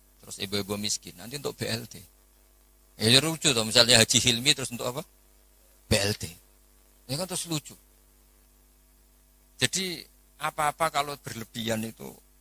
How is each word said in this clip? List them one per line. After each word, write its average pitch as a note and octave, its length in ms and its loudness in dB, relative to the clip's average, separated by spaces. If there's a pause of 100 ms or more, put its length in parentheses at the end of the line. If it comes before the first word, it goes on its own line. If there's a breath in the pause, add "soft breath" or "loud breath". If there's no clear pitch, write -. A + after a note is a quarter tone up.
(200)
terus - 220 -16
ibu-ibu G2+ 340 -4
miskin, G#2 400 -6
nanti A#2+ 240 -12
untuk - 160 -6
B - 80 -6
L A2+ 240 -6
T. - 80 -18 (1040)
Ya, G#2+ 80 4
ya B2+ 160 8
lucu D#3+ 300 0
toh, A2+ 100 0
misalnya A#2 320 6
Haji A2+ 220 6
Hilmi B2 340 2
terus C3 220 -4
untuk A#2+ 180 -4
apa? C#3 80 -8 (880)
B - 80 4
L G2+ 240 2
T. - 80 -10 (800)
Ya C3 80 -4
kan F3 80 -4
terus E3+ 240 -6
lucu. D#3 240 -6 (1800)
Jadi E3+ 480 -2 (320)
apa-apa D#3 560 -2
kalau C#3+ 240 -2
berlebihan A2+ 640 -6
itu A2 320 -10 (280)